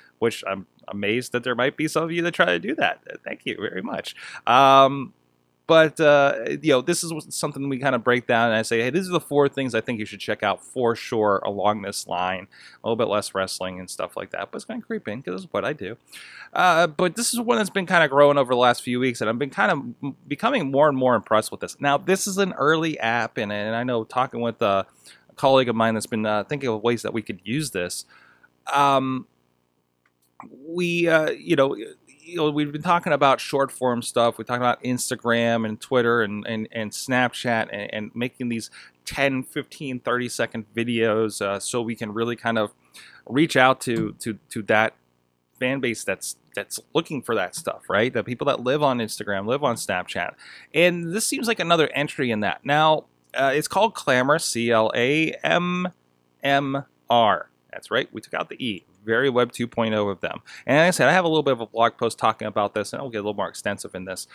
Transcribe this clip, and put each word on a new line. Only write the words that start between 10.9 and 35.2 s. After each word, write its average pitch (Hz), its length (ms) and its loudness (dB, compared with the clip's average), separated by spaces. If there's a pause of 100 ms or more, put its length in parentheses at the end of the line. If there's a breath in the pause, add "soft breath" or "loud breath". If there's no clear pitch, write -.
sure 104 480 0
along 101 380 0
this 98 260 -8
line." 92 400 -4 (340 loud breath)
A - 60 -6
little 117 80 0
bit 113 140 0
less 101 260 -2
wrestling 92 420 -4
and 92 120 -14
stuff - 260 -8
like 98 140 -8
that, 90 200 -8
but - 60 -16
it's - 80 -10
gonna 226 160 -10
creep 220 300 -10
in 110 120 -10
'cause 185 220 -10
it's 175 80 -20
what 101 140 -2
I 135 80 -4
do. 107 240 -10 (560 loud breath)
Uh, 175 340 4
but 170 300 -2
this 233 160 -2
is 240 80 -4
one 233 160 0
that's 208 120 0
been 185 160 -4
kinda 170 220 4
growing 143 300 6
over 127 160 2
the 123 40 2
last 120 240 6
few 123 160 -4
weeks, 123 220 0
and 110 100 0
I've 117 80 0
been 139 120 -4
kinda 202 240 2
m-, 131 420 -6 (100)
becoming 160 460 -2
more 139 160 6
and 139 100 2
more 127 180 4
impressed 107 360 2
with 98 80 -12
this. 90 220 -8
Now, 143 160 2
this 185 300 0
is 190 100 -6
an 196 160 0
early 156 460 0
app, 113 380 -2
and, 104 140 -4
and 104 240 -4
I 117 80 -2
know 120 220 -2
talking 127 340 -4
with, 117 220 -4
uh, 98 240 2 (440 soft breath)
a - 40 -20
colleague 135 340 2
of 117 80 0
mine 113 200 2
that's 104 120 -4
been, 110 180 -4
uh, 107 200 0
thinking 139 240 -6
of 110 120 -2
ways 117 200 0
that 104 100 -6
we 113 100 -4
could - 220 -10
use 135 280 -6
this, 90 340 -6 (680 soft breath)
um, 135 540 2 (1400)
we, 170 440 0
uh, 156 220 4
you 151 260 0
know, 139 180 4
you - 600 -16
know, 151 160 2
we've 147 220 -2
been 147 80 -8
talking 170 320 2
about 135 260 4
short 135 320 0
form 123 300 -2
stuff. 117 360 0
We 117 60 -8
talked 120 140 -4
about 123 260 0
Instagram 117 800 0